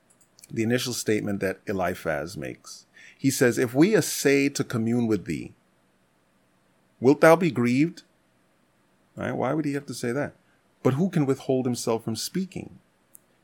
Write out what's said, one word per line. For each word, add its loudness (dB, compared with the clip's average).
the -4
initial 0
statement -2
that -4
Eliphaz -4
makes. -14
He 0
says, 2
"If 0
we 4
essay 2
to -6
commune -2
with 0
thee, -8
wilt 6
thou 10
be 0
grieved?" 0
Right? -6
Why -2
would -2
he -4
have -6
to -10
say -6
that? -4
"But 4
who 0
can 2
withhold 0
himself -2
from -6
speaking?" -8